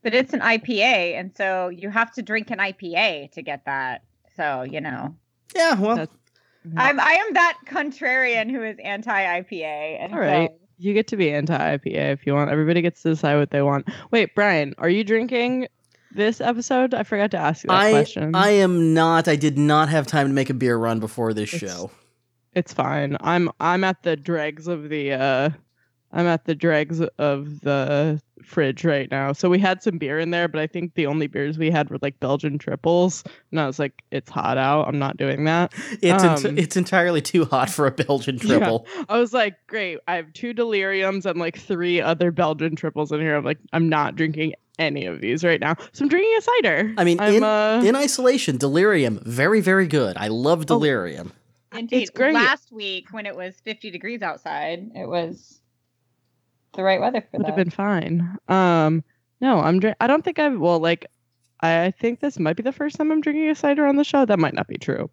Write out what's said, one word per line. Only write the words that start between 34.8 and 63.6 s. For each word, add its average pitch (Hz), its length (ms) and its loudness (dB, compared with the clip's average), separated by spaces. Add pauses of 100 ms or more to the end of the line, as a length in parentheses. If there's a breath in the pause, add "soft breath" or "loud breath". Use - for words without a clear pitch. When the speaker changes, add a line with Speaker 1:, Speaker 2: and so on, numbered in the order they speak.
Speaker 3:
I'm 143 100 -2
not 139 200 -4
doing 139 260 -2
that." 170 300 2 (260 loud breath)
Speaker 2:
It's 185 240 6
ent- 160 220 4
Speaker 3:
Um, 147 100 -2
Speaker 2:
it's 180 220 0
entirely 175 420 2
too 165 240 2
hot 127 240 0
for 147 180 0
a 131 40 4
Belgian 135 460 -2
Speaker 3:
<laughs> - 60 -8
Yeah. 214 160 2
Speaker 2:
triple. 113 280 0 (240 loud breath)
Speaker 3:
I 226 80 2
was 240 160 0
like, 214 220 0 (100)
"Great. 190 320 -6 (100)
I 180 60 -2
have 160 180 -8
two 240 220 -8
deliriums 196 720 0
and, 170 120 -2
like, 170 200 -4
three 175 420 0
other 165 300 0
Belgian 160 440 0
triples 151 380 -4
in 151 80 -2
here." 156 160 0
I'm 147 80 -2
like, 156 140 -2 (160)
"I'm 165 160 2
not 147 260 0
drinking 156 380 -2 (240)
any 143 260 -2
of 87 160 -8
these 143 240 -2
right 165 160 2
now." 156 140 0 (180 loud breath)
So 285 120 -4
I'm 285 40 2
drinking 392 300 2
a - 20 2
cider. 220 560 0
Speaker 2:
I 185 80 2
mean, 175 160 4
Speaker 3:
I'm, 208 140 4
Speaker 2:
in, 220 100 4
Speaker 3:
uh, 214 400 2
Speaker 2:
in 226 100 6
isolation, 262 600 2
delirium, 143 720 2
very, 147 340 2
very 190 260 2
good. 127 300 0
I 104 120 -4
love 139 340 2
Speaker 3:
Oh. - 20 -6
Speaker 2:
delirium. 104 680 0 (400)
Speaker 1:
Indeed. 233 300 -2
Speaker 3:
It's - 60 -10
great. 269 220 0
Speaker 1:
Last 254 400 0
week 190 400 -10
when 208 140 -12
it 196 100 -12
was 185 260 -12
fifty 220 280 -12
degrees 202 320 -10
outside, 165 720 -8
it 190 120 -10
was - 500 -8 (1160)
the 190 80 -6
right 190 180 2
weather 247 220 -2
for - 160 -10
Speaker 3:
Would 156 80 -2
have 156 100 -4
Speaker 1:
that. 185 80 -2
Speaker 3:
been 170 60 -6
fine. 175 680 -2 (100)
Um, 165 560 2 (380)
no, 247 180 4
I'm 165 220 2
dri-, 214 220 0
I 233 40 2
don't 294 160 2
think - 160 -4
I've, 285 200 0
well, 170 200 2
like, 170 280 0 (540)
I, 165 260 2
I 190 40 2
think 240 300 -4
this 285 180 -4
might 170 180 0
be 220 60 -6
the 262 100 -2
first 294 240 -6
time 311 140 0
I'm 311 120 2
drinking 302 260 0
a 302 60 0
cider 285 320 2